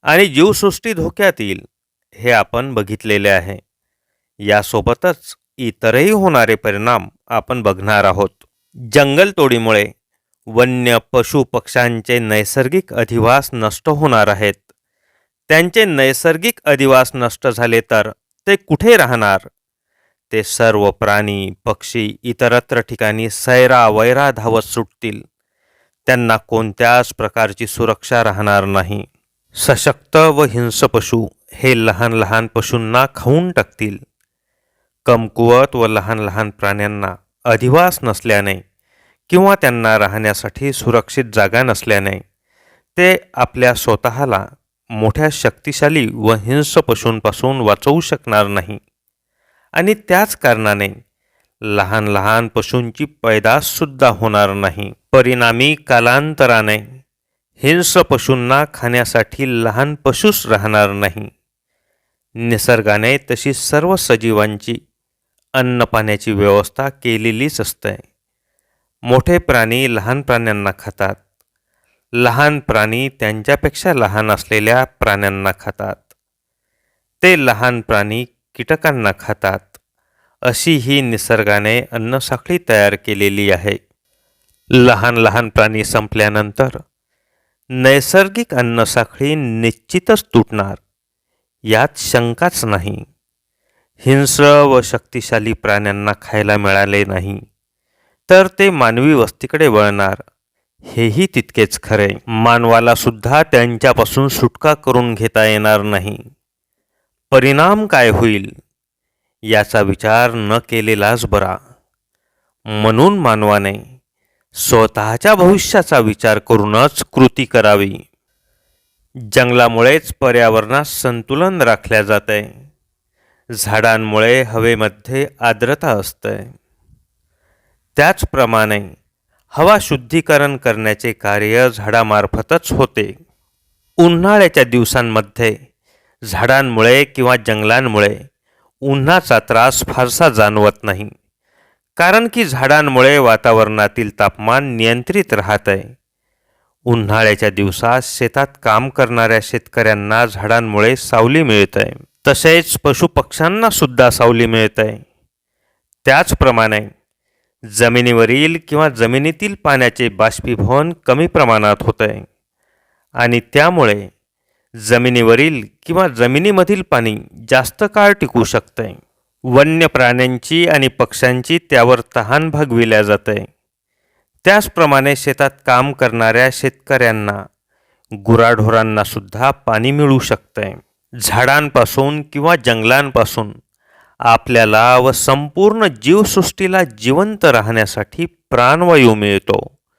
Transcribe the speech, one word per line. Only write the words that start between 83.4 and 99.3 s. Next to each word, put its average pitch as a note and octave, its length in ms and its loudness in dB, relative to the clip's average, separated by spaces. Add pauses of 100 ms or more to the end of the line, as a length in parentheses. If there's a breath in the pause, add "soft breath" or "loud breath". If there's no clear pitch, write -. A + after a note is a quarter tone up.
आहे. F#2+ 240 -2 (920)
लहान A#2+ 480 2
लहान A2+ 320 2
प्राणी G#2+ 340 0
संपल्यानंतर G#2+ 920 -2 (920)
नैसर्गिक C#3 840 0
अन्नसाखळी A#2+ 800 -2
निश्चितच B2 880 -2
तुटणार, G2+ 520 -2 (880)
यात A2 360 0
शंकाच A#2+ 680 -2
नाही. G2+ 300 -4 (1080)
हिंस्र C#3 440 2 (180)
व C3 180 4
शक्तिशाली A2+ 720 -6
प्राण्यांना G#2 580 -2 (100)
खायला G#2 360 0
मिळाले G2+ 480 2
नाही G2 340 -6 (920)
तर F#3 180 6 (120)
ते G3 100 4
मानवी C3 440 2
वस्तीकडे C#3 540 0